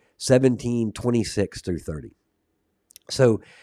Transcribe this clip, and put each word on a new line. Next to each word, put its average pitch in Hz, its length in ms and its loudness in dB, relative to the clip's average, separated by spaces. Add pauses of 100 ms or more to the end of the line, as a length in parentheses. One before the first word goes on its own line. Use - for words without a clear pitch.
(160)
seventeen, 120 760 0
twenty-six 113 680 -2
through 85 200 -4
thirty. 73 340 -12 (960)
So, 117 300 4 (220)